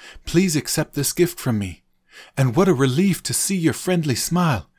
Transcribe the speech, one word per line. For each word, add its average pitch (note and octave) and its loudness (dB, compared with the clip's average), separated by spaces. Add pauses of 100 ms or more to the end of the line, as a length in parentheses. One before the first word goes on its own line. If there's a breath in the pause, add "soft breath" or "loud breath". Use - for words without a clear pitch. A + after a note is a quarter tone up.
(260 loud breath)
please F3 2
accept - -4
this C#3+ -4
gift E3+ 0
from A2+ -2
me. F#2 -8 (540 loud breath)
And B2+ 0
what F#3 4
a F3+ 6
relief C#3 2
to - -4
see - -2
your D#3+ 2
friendly D#3+ 0
smile. E3 -2